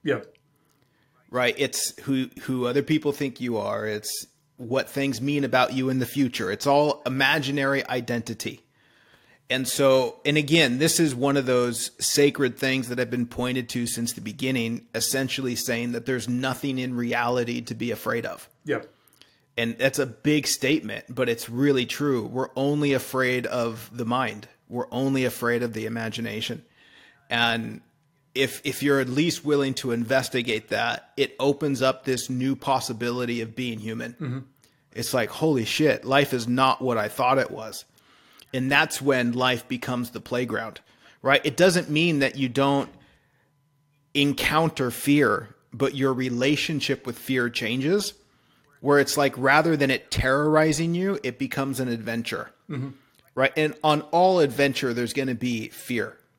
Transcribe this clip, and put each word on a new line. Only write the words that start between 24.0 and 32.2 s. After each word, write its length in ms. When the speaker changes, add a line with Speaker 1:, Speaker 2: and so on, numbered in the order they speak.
Speaker 2:
mind. 420
We're 240
only 320
afraid 400
of 80
the 140
imagination. 800
And 520
if, 280
if 200
you're 160
at 80
least 360
willing 300
to 160
investigate 800
that, 480
it 240
opens 420
up 220
this 260